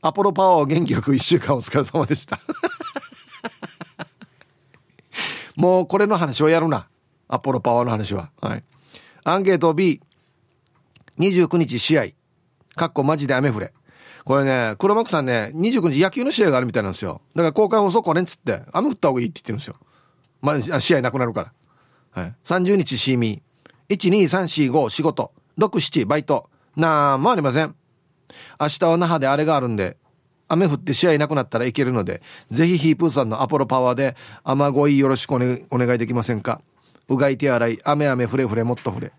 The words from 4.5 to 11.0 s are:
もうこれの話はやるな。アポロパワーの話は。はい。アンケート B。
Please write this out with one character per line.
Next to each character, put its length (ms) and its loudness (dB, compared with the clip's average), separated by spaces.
も 240 4
う 60 -2
こ 100 0
れ 100 4
の 100 2
話 240 -2
は 80 4
や 120 4
る 80 0
な。 180 -4
ア 100 -4
ポ 140 -2
ロ 80 0
パ 140 0
ワ 80 2
ー 40 0
の 60 -2
話 240 -4
は。 140 -8
は 160 -6
い。 80 -12
ア 120 0
ン 60 -2
ケ 120 4
ー 20 0
ト 160 4
B。 260 0